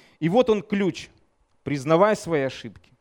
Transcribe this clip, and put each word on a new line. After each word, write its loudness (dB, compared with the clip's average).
И -2
вот 2
он 2
ключ. -4
Признавай 2
свои -4
ошибки. -10